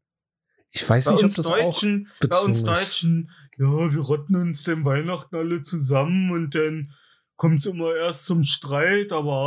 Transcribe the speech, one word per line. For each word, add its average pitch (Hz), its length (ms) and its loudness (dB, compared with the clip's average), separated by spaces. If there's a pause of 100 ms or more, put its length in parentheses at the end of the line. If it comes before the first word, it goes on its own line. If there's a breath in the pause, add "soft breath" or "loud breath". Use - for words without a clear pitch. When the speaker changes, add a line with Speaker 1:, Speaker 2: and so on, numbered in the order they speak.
(720)
Speaker 1:
Ich - 160 -2
weiß 127 180 4
Speaker 2:
Bei 202 60 4
Speaker 1:
nicht, 202 80 4
ob 208 40 6
Speaker 2:
uns 202 120 2
Speaker 1:
das 156 100 -2
Speaker 2:
Deutschen, 202 640 0 (120)
Speaker 1:
auch 139 60 2
Speaker 2:
bei 175 120 2
uns 196 220 2
Speaker 1:
bezwungen 165 160 0
ist. - 40 -
Speaker 2:
Deutschen, 165 480 -2 (260 loud breath)
ja, 147 360 0
wir 156 80 0
rotten 147 360 0
uns 175 260 0
denn 160 220 -2
Weihnachten 156 520 -2
alle 165 260 -4
zusammen 160 680 0
und 165 220 -4
dann 156 380 -2 (440 soft breath)
kommt's 160 300 2
immer 165 300 -2
erst 170 300 -2
zum 170 160 2
Streit, 170 720 0
aber 147 200 -2 (140)